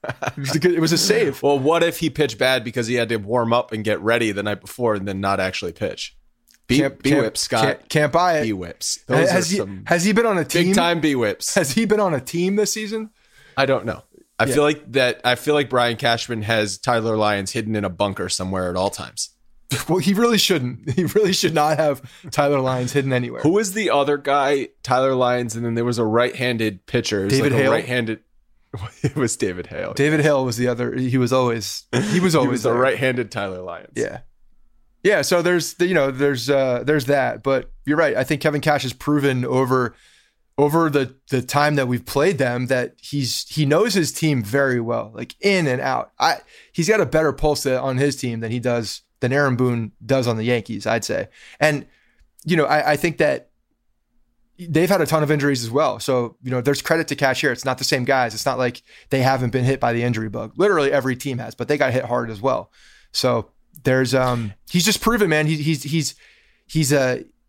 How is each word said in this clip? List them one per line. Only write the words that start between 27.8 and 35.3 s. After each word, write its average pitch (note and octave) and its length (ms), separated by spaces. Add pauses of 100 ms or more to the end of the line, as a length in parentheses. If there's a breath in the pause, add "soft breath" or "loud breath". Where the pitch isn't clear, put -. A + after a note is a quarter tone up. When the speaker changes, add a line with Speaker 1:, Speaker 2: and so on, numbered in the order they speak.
Speaker 2:
<laughs> G2 300
It C3 140
was B2+ 200
David F2+ 300
Hale. - 260
Speaker 1:
David D3 280
Hale C#3+ 240
was A#2+ 120
the B2 120
other. A#2+ 260
He B2+ 240
was B2 160
always, A#2+ 580
he E3 280
was F3+ 120
Speaker 2:
<laughs> - 20
He D#3 40
Speaker 1:
always B2+ 120
Speaker 2:
was B2 120
the B2 80
Speaker 1:
there. A#2+ 100
Speaker 2:
right-handed B2+ 500
Tyler F#2+ 300
Lyons. F2 340
Speaker 1:
Yeah. - 260 (840)
Yeah. F#3+ 180
So F3 220